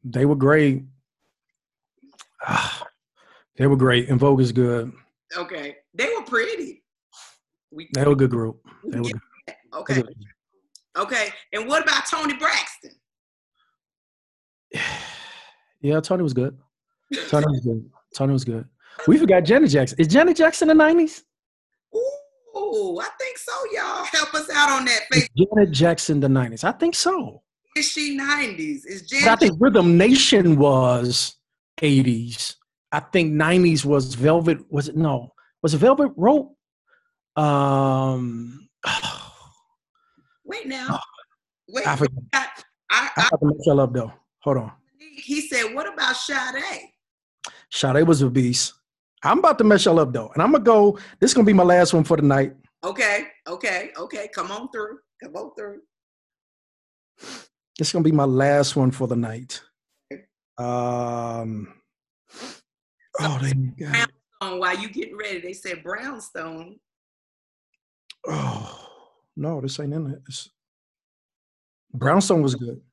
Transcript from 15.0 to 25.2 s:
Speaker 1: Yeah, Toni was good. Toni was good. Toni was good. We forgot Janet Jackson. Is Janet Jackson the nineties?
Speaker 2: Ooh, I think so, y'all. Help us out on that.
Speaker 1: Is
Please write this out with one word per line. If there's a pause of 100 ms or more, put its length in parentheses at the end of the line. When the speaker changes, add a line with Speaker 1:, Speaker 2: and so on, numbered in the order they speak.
Speaker 1:
Yeah,
Toni
was
good. (760)
Toni
was
good. (260)
Toni
was
good. (400)
We
forgot
Janet
Jackson.
Is
Janet
Jackson
the
nineties? (720)
Speaker 2:
Ooh,
I (120)
think
so, (220)
y'all.
Help
us
out
on
that. (120)
Speaker 1:
Is